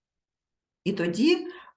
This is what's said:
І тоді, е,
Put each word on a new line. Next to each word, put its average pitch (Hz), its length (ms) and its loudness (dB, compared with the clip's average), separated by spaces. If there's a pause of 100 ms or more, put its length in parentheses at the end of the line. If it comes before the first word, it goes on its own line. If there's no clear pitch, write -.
(840)
І - 80 -2
тоді, 214 440 2
е, 349 100 -6 (300)